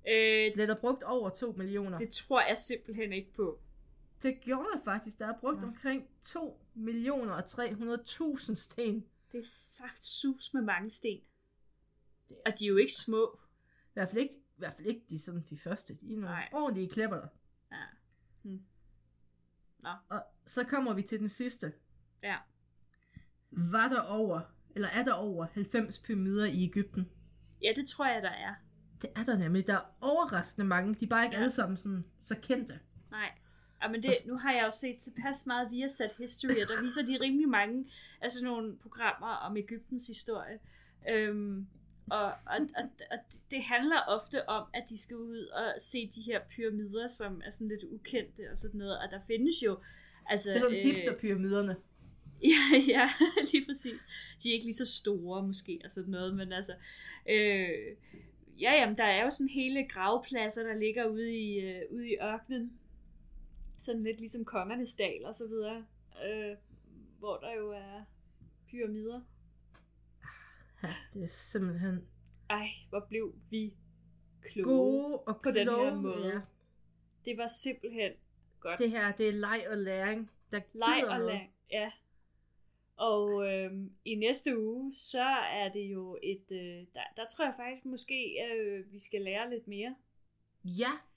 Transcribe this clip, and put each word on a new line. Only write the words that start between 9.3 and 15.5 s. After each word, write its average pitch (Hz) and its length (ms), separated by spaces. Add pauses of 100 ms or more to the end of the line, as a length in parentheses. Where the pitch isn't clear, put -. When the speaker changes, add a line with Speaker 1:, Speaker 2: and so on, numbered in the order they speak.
Speaker 1:
Det 240 80
er 226 60
saftsus - 1080
med 269 80
mange 202 280
sten. 208 320 (1080)
Speaker 2:
Det - 160
er 220 60
Speaker 1:
Og 214 80
de 208 60
er 202 40
jo 196 80
ikke - 160
små. 226 460 (460)
Speaker 2:
I - 80
hvert 185 160
fald 220 140
ikke, 277 120
i - 40 (180)
hvert 160 180
fald 202 120
ikke 226 220
de, 160 100
sådan, 170 300
de 151 100